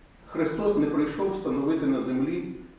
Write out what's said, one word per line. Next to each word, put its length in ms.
Христос 500
не 80
прийшов 460
встановити 540
на 160
землі 520